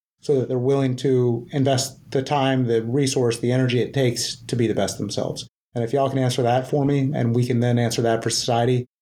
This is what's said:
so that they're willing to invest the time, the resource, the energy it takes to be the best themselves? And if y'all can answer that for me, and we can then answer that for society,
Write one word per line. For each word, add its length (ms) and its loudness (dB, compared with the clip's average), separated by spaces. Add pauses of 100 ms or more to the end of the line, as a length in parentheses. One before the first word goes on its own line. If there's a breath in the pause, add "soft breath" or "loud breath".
(200)
so 180 0
that 100 -2
they're 100 -2
willing 380 0
to 540 0
invest 600 0
the 120 0
time, 440 0
the 160 2
resource, 560 0
the 140 0
energy 280 2
it 140 -4
takes 420 -2 (120)
to 60 -4
be 120 2
the 80 0
best 240 -2
themselves? 500 -6 (260)
And 80 -2
if 120 -4
y'all 160 0
can 80 -2
answer 240 0
that 260 0
for 160 0
me, 300 0
and 200 0
we 120 2
can 140 0
then 180 2
answer 240 0
that 200 0
for 60 -4
society, 580 0 (160)